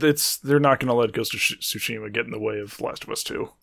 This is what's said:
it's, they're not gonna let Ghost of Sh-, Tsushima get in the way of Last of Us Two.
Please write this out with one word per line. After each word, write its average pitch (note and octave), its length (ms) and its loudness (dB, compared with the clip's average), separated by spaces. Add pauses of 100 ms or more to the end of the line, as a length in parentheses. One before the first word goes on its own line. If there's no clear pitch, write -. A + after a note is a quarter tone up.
it's, D3 380 4
they're C#3+ 220 4
not C#3 200 6
gonna B2+ 140 2
let A#2 180 2
Ghost A2+ 220 -4
of - 60 -4
Sh-, - 180 0
Tsushima G#2+ 540 -6
get A#2 120 0
in - 60 -12
the G#2+ 80 -6
way G#2+ 220 -2
of G#2 200 -10
Last - 240 -6
of - 60 -10
Us - 120 -4
Two. - 280 -6 (120)